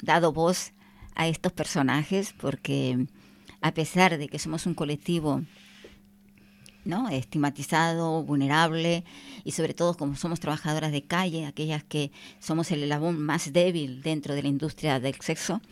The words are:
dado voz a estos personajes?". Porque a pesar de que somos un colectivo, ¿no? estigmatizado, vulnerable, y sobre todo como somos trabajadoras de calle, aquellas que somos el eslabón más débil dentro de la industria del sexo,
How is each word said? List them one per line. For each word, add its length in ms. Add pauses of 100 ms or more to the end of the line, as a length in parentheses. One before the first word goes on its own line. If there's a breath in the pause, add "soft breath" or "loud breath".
dado 320
voz 400 (420 loud breath)
a 120
estos 260
personajes?". 840
Porque 680 (560 loud breath)
a 120
pesar 440
de 100
que 120
somos 260
un 80
colectivo, 720 (1400 loud breath)
¿no? 260
estigmatizado, 1120
vulnerable, 800 (400 loud breath)
y 80
sobre 220
todo 240
como 180
somos 240
trabajadoras 520
de 120
calle, 420
aquellas 380
que 280 (280 loud breath)
somos 320
el 120
eslabón 380
más 320
débil 500
dentro 320
de 80
la 60
industria 500
del 160
sexo, 460 (100)